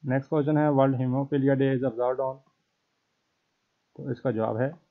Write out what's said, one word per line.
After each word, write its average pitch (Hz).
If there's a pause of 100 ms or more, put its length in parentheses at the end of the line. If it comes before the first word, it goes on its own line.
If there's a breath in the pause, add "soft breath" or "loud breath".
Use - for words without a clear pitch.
Next 135
question 151
है, 151 (120)
World 135
Hemophilia 135
Day 135
is 131
observed 123
on, 135 (1600)
तो 135
इसका 127
जवाब 110
है 135 (200)